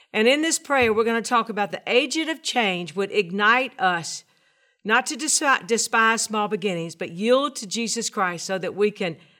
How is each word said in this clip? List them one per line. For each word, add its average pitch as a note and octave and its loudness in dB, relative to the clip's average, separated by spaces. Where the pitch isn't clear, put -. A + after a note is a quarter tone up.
And A3 4
in C#4 4
this D#4+ 0
prayer, B3 2
we're A3 2
gonna A3+ 0
talk A3+ 0
about G3 -4
the E3+ -8
agent C#4+ 0
of D#4+ -6
change F3+ -2
would G3 -2
ignite G#3 2
us F3 -2
not A#3 2
to D4+ -6
desi-, C#4 0
despise A3+ 2
small G#3 -2
beginnings, E3+ -4
but - -8
yield B3+ 2
to A3+ -10
Jesus G#3+ -4
Christ F3+ -4
so F#3+ -4
that - -6
we G#3 2
can F#3+ -6